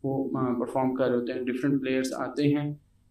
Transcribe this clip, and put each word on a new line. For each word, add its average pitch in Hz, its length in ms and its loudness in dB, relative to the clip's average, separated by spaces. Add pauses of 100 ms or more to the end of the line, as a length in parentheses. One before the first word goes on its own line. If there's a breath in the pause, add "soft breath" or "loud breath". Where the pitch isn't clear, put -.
वो, 135 100 -2 (220)
uh, 131 240 0
perform 127 320 0
कर 127 160 2
रहे 120 80 2
होते 123 180 0
हैं। 127 120 -6
Different 135 360 0
players 131 320 0
आते 135 300 -4
हैं, 147 220 2 (460)